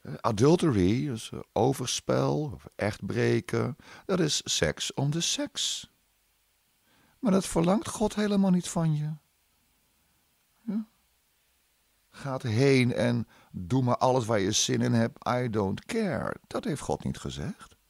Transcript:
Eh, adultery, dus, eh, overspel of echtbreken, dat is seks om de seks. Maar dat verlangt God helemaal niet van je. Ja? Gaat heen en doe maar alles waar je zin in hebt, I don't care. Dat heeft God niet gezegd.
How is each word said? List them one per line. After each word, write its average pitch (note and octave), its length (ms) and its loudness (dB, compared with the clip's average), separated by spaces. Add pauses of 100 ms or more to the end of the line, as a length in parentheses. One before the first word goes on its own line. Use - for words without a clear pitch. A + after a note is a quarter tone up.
Eh, - 200 -12
adultery, A#2+ 840 4
dus, A#2 260 -8
eh, - 80 -10 (140)
overspel C3 1000 0
of - 120 -16 (100)
echtbreken, A#2 1000 -2 (280)
dat F#3 140 0
is D3+ 240 0
seks - 500 -2
om C#3+ 180 -2
de E3 100 -2
seks. - 680 -6 (1300)
Maar G#3+ 120 2
dat F#3+ 140 4
verlangt F3 420 2
God - 280 -2
helemaal G3+ 360 2
niet F3+ 180 0
van D#3+ 260 0
je. D3+ 160 -4 (1500)
Ja? A3 240 -6 (1200)
Gaat C3+ 340 -8
heen B2+ 500 4
en A#2+ 340 0 (240)
doe F#2 320 0
maar B2 140 2
alles B2+ 280 4
waar A2 140 2
je F#2+ 120 2
zin A#2 300 0
in B2 120 2
hebt, A#2 340 0
I B2 220 -2
don't G2+ 360 -2
care. G#3+ 500 -4 (120)
Dat - 160 -6
heeft F#3+ 180 -4
God - 220 -4
niet C2+ 140 -4
gezegd. C#2+ 580 -10 (140)